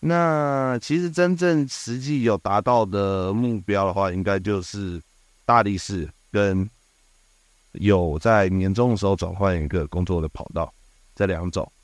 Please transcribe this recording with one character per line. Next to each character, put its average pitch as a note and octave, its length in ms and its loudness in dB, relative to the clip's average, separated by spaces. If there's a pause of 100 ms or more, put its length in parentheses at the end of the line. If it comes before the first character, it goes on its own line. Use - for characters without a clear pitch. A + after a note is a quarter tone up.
那 D3 760 0
其 D#3 160 0
实 F3 100 -2
真 F3+ 260 2
正 E3 320 2
实 A#2+ 300 -8
际 C3+ 240 -2
有 A2+ 160 4
达 G2+ 240 0
到 A#2+ 240 2
的 G2 480 -2
目 A#2 280 0
标 G2 260 0
的 F#2 60 0
话， G2 180 0
应 F#2 100 -2
该 G2 180 0
就 G2 220 -2
是 F2+ 400 -8 (440)
大 A#2 180 6
力 G2+ 160 -2
士 F2 280 -6 (240)
跟 G2 380 0 (1000)
有 F2 480 2
在 G#2+ 300 4
年 F#2+ 220 2
终 A#2+ 200 2
的 A2 60 0
时 G2+ 60 -4
候 G2 120 2
转 F2 180 -6
换 F#2 260 0
一 D2+ 80 -2
个 D#2+ 200 -2
工 F2 180 -2
作 F2 160 -2
的 D#2 60 -4
跑 - 260 -12
道 E2 180 -4 (440)
这 G2+ 100 0
两 F2+ 240 -2
种。 - 180 -4 (160)